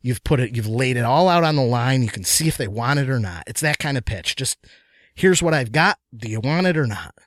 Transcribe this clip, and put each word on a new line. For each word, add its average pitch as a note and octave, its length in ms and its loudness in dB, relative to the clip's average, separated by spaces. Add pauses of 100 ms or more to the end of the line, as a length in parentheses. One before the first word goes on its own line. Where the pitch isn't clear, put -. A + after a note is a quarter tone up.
You've B2 160 -2
put D3 160 2
it, A#2+ 160 -2
you've A2+ 120 -2
laid B2 320 0
it A#2+ 80 0
all D#3+ 240 4
out E3+ 140 4
on D#3 120 2
the C#3 60 2
line. B2 400 2
You G#2+ 80 0
can G2+ 140 -10
see - 220 0
if D#3 120 0
they A2+ 100 -4
want A#2 320 -2
it C3 80 -2
or C3 100 0
not. F2 280 -4
It's - 160 -8
that D3+ 160 0
kind C#3+ 180 -4
of A#2 80 -4
pitch. - 320 -6
Just, - 220 -6 (560)
"Here's F#3 280 4
what E3 120 2
I've B2 180 -2
got. E3 260 2 (160)
Do A2+ 140 -10
you A2 120 -4
want D#3+ 260 0
it F3 100 2
or D3 100 2
not?" - 280 -6 (120)